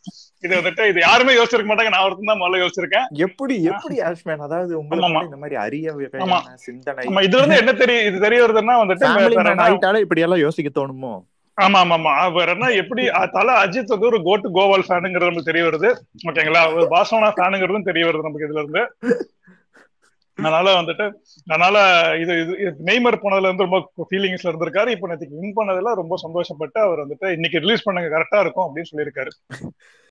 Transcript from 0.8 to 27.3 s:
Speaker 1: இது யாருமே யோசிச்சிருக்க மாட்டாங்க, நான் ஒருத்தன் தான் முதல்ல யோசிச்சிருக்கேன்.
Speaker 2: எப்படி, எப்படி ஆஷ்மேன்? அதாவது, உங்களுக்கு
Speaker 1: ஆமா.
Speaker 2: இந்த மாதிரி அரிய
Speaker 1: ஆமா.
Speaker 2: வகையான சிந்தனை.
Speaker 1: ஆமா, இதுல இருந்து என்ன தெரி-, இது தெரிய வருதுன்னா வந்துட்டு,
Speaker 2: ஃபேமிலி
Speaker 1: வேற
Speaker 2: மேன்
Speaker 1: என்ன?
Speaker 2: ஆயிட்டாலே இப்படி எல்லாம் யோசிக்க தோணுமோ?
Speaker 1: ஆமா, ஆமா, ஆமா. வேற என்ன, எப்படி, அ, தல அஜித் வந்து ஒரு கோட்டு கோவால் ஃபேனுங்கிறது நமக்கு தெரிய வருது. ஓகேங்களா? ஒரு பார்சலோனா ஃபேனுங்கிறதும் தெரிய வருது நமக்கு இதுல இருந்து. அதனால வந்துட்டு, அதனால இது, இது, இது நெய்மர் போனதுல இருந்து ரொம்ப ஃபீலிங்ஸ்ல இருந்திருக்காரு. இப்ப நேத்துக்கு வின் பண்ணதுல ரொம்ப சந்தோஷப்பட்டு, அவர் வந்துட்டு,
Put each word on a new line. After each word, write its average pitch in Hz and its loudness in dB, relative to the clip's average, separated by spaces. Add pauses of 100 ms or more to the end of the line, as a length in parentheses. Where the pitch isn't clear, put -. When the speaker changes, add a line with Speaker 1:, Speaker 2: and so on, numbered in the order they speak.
Speaker 1:
இது 180 2
யாருமே 240 6
யோசிச்சிருக்க 220 0
மாட்டாங்க, 220 2
நான் 190 0
ஒருத்தன் 190 -2
தான் 214 0
முதல்ல 180 0
யோசிச்சிருக்கேன். 180 -2
Speaker 2:
எப்படி, 190 -4
எப்படி 277 -4
ஆஷ்மேன்? 170 -6
அதாவது, 165 -6
உங்களுக்கு 165 -2
Speaker 1:
ஆமா. - -4
Speaker 2:
இந்த 151 -12
மாதிரி 143 -10
அரிய 139 -6
Speaker 1:
ஆமா. 143 -10
Speaker 2:
வகையான 139 -4
சிந்தனை. 127 -12
Speaker 1:
ஆமா, 196 0
இதுல 196 2
இருந்து 285 4
என்ன 240 4
தெரி-, 240 2
இது 185 -2
தெரிய 226 4
வருதுன்னா 220 4
வந்துட்டு, 185 0
Speaker 2:
ஃபேமிலி 202 2
Speaker 1:
வேற 220 2
Speaker 2:
மேன் - 2
Speaker 1:
என்ன? 175 4
Speaker 2:
ஆயிட்டாலே 202 2
இப்படி 170 0
எல்லாம் 175 2
யோசிக்க 147 -2
தோணுமோ? 131 -10 (300)
Speaker 1:
ஆமா, - 4
ஆமா, 185 4
ஆமா. 156 2
வேற 170 2
என்ன, 226 -2
எப்படி, 220 0
அ, 185 0
தல 202 2
அஜித் 202 -4
வந்து 208 0
ஒரு 226 2
கோட்டு 196 0
கோவால் 196 4
ஃபேனுங்கிறது 180 0
நமக்கு 170 -6
தெரிய 165 0
வருது. 165 2 (320)
ஓகேங்களா? 160 2
ஒரு 170 2
பார்சலோனா 208 2
ஃபேனுங்கிறதும் 185 0
தெரிய 170 0
வருது 156 -2
நமக்கு 151 -8
இதுல 151 -6
இருந்து. 151 -4 (1400)
அதனால 170 2
வந்துட்டு, 185 -4 (340)
அதனால 180 4 (180)
இது, 165 0
இது, 165 -4
இது 185 -4 (100)
நெய்மர் 233 2
போனதுல 196 0
இருந்து 185 0
ரொம்ப 185 -2 (180)
ஃபீலிங்ஸ்ல 190 -4
இருந்திருக்காரு. 170 -2
இப்ப 196 -6
நேத்துக்கு 156 -12
வின் 196 -10
பண்ணதுல 202 -2
ரொம்ப 180 -6 (120)
சந்தோஷப்பட்டு, 165 -6
அவர் 165 -2
வந்துட்டு, 165 -8